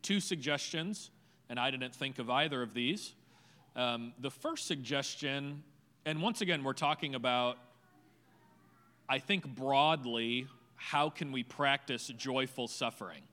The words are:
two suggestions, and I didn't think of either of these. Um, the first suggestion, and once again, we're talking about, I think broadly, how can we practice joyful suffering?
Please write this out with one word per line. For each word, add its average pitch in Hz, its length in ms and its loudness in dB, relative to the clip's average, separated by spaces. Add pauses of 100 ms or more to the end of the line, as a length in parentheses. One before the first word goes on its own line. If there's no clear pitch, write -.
two 202 160 2
suggestions, 160 920 -2 (380)
and 123 120 -4
I 131 100 4
didn't 127 240 -4
think 135 240 -4
of 120 120 -4
either 139 320 4
of 110 120 -4
these. 131 400 -2 (640)
Um, 120 420 -2
the 127 120 -4
first - 360 -6
suggestion, 143 960 -4 (420)
and 156 180 0
once 220 180 0
again, 170 240 2
we're 135 80 2
talking 143 420 0
about, 123 440 2 (1500)
I 135 100 2
think 196 280 0
broadly, 131 1000 4 (260)
how 151 360 0
can 147 220 -6
we 127 100 -2
practice 139 760 0
joyful 131 500 -2
suffering? 104 560 -6 (100)